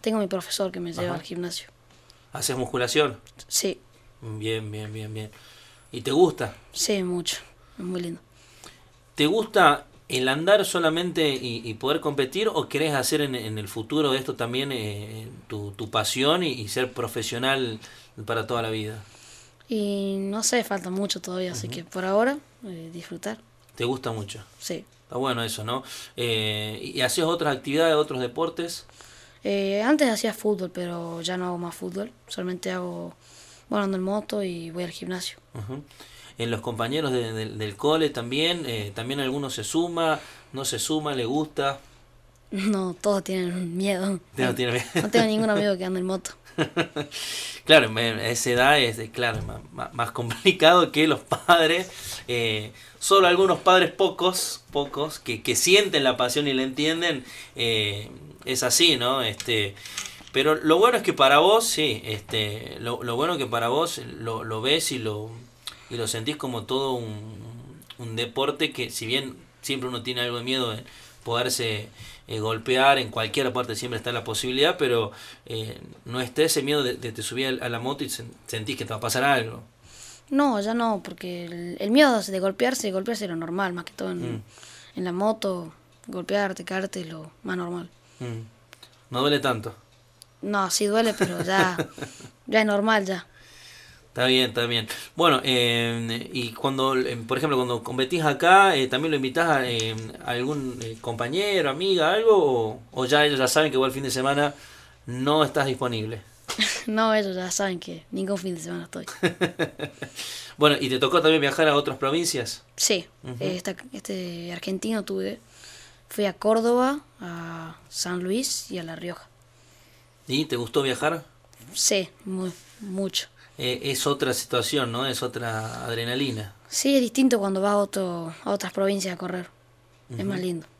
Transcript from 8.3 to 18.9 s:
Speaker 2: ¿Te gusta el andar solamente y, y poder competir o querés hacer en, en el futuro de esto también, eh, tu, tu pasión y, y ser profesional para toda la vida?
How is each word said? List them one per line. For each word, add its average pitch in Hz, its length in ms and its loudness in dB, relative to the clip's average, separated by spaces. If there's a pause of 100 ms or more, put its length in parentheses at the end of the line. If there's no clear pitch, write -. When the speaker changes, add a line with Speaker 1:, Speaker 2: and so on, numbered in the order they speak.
Speaker 2:
¿Te 147 100 4
gusta 185 600 6 (220)
el 127 200 0
andar 175 360 4
solamente 165 640 2
y, 127 340 -4
y 113 100 -6
poder 139 260 0
competir 147 480 0
o 170 200 -2
querés 151 260 0
hacer 139 280 2
en, 139 120 -2
en 107 240 -6
el 104 100 -8
futuro 139 440 0
de 135 60 2
esto 131 180 -4
también, 127 360 -2
eh, 110 560 -8 (200)
tu, 104 240 -8
tu 107 180 -8
pasión 139 520 2
y, 170 100 0
y 117 160 -8
ser 127 240 -2
profesional 120 880 -2 (480)
para 113 200 -2
toda 120 160 0
la 113 80 -2
vida? 107 320 -6 (680)